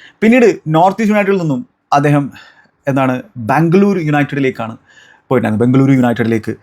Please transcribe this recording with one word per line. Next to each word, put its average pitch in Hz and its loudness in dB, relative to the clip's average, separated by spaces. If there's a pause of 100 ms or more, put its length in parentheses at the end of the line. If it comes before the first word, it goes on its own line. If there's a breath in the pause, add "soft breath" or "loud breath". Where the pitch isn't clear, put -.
(220 loud breath)
പിന്നീട് 233 4 (200)
നോർത്ത് 180 0
ഈസ്റ്റ് 214 0
യുണൈറ്റഡിൽ 202 0
നിന്നും 143 -2 (340)
അദ്ദേഹം 143 2 (640 loud breath)
എന്താണ് 131 0 (220)
ബാംഗ്ലൂർ 165 0
യുണൈറ്റഡിലേക്കാണ് 139 -4 (540 soft breath)
പോയിട്ടുണ്ടായിരുന്നത്. 110 0
ബംഗളൂരു 135 2
യുണൈറ്റഡിലേക്ക് 117 -2